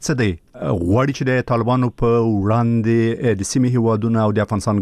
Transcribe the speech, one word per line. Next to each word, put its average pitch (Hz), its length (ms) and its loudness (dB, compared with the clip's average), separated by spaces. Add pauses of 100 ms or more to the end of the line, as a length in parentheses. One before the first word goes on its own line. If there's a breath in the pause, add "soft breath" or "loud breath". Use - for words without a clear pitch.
څه 165 140 -2
دی؟ 107 120 0
آه، - 400 -8
غواړي 110 460 0
چې 147 120 -4
د 127 240 0
طالبانو 120 360 0 (120)
په 120 100 2 (140)
وړاندې، 113 760 2 (140)
آه، 117 260 0
د 98 120 -6
سیمې 127 260 2
هیوادونه 113 480 0
او 104 60 2
د 104 140 0
افغانستان 104 360 -2